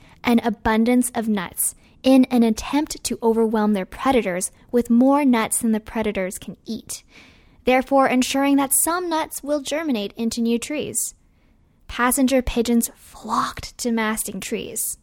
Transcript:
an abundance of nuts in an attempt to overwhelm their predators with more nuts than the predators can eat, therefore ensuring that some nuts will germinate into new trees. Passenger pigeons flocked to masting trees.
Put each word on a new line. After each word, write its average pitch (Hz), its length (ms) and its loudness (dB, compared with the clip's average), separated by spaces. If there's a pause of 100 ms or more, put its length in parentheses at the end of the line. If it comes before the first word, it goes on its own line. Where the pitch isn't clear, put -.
(240)
an 240 160 4
abundance 226 760 0
of 226 140 -4
nuts - 480 -4 (260)
in 262 220 6
an 240 180 2
attempt 269 640 -2
to - 180 -6
overwhelm 220 520 2
their 185 120 -2
predators 196 640 0 (220)
with 240 180 2
more 269 340 6
nuts 233 340 2
than 226 140 0
the 214 60 0
predators 208 600 -4
can - 260 -14
eat, - 400 -12 (600)
therefore 262 440 2
ensuring 277 480 2
that 277 160 0
some 349 380 0
nuts 311 320 -4
will 294 180 -2
germinate 269 560 -4
into 226 240 -4
new 233 180 0
trees. - 560 -6 (760)
Passenger 254 540 2
pigeons 233 540 0
flocked - 840 -6
to 240 140 -4
masting 220 480 -4
trees. - 640 -8